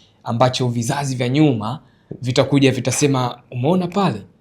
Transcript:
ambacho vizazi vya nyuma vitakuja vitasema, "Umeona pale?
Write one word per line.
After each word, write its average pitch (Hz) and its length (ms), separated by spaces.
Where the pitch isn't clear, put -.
ambacho 127 440
vizazi 127 480
vya 123 120
nyuma 131 520
vitakuja 131 500
vitasema, 127 680
"Umeona 165 380
pale? 165 340